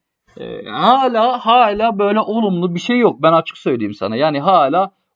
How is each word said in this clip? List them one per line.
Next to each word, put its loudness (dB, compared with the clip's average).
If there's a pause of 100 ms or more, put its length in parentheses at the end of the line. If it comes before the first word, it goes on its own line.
(380)
e, -14
hala, 0
hala 2
böyle 2
olumlu -2
bir -6
şey -2
yok. 2
Ben 4
açık -2
söyleyeyim -4
sana. -6
Yani -2
hala 2 (240)